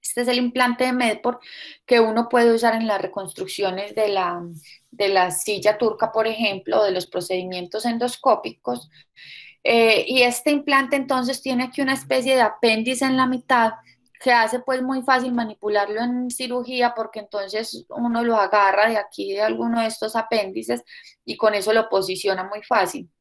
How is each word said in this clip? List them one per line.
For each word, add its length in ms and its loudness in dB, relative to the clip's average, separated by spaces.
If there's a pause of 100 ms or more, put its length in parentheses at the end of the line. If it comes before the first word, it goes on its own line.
Este 200 -4
es 80 0
el 80 2
implante 480 0
de 80 0
Medport 480 -2 (440)
que 140 4
uno 300 2
puede 240 6
usar 220 2
en 120 -2
las 140 -2
reconstrucciones 920 -6
de 140 0
la, 340 -2 (480)
de 200 0
la 220 4
silla 460 0
turca, 360 0
por 140 0
ejemplo, 520 -2
o 60 4
de 60 2
los 160 -4
procedimientos 800 -6
endoscópicos. 1040 -2 (800)
Eh, 380 4
y 140 2
este 280 2
implante 460 0
entonces 460 -2
tiene 240 -2
aquí 160 -6
una 120 0
especie 420 0
de 60 4
apéndice 600 2
en 140 2
la 100 4
mitad 460 2 (480)
que 100 2
hace, 280 2
pues, 220 -4
muy 200 -4
fácil 320 2
manipularlo 680 -2
en 320 -4
cirugía, 640 -2
porque 240 -6
entonces 680 -8
uno 340 -2
lo 140 2
agarra 500 4
de 100 0
aquí 360 -6
de 80 -4
alguno 400 0
de 60 0
estos 280 -6
apéndices 720 -2 (400)
y 100 -10
con 180 2
eso 200 0
lo 160 2
posiciona 560 -2
muy 180 -10
fácil. 460 -2 (120)